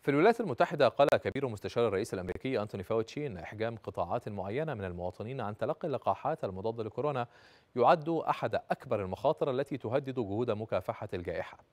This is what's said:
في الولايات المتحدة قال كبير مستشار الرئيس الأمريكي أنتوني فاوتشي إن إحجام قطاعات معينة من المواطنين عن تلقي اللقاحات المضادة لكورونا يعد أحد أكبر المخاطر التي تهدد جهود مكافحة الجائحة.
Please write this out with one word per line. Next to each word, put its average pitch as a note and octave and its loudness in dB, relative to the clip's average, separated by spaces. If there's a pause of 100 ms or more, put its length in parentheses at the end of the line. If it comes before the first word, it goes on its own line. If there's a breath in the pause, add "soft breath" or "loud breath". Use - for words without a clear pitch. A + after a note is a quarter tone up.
في - -2
الولايات F3+ 6
المتحدة D3+ 4
قال C#3+ 6
كبير B2 0
مستشار A2 0
الرئيس G2+ 0
الأمريكي G#2 -2
أنتوني G#2 -6
فاوتشي A2+ -2
إن G#2 -8
إحجام A2 -6
قطاعات G2+ -4
معينة A2 -4
من G2+ -6
المواطنين F#2 -6
عن G#2+ -4
تلقي D#3 -2
اللقاحات C3 -2
المضادة A2 -4
لكورونا B2 -2 (500 loud breath)
يعد C#3+ 8
أحد C#3+ -2
أكبر - -2
المخاطر C#3 0
التي C3 -2
تهدد C3 -2
جهود A#2 0
مكافحة G#2+ -2
الجائحة. F2 -6 (140)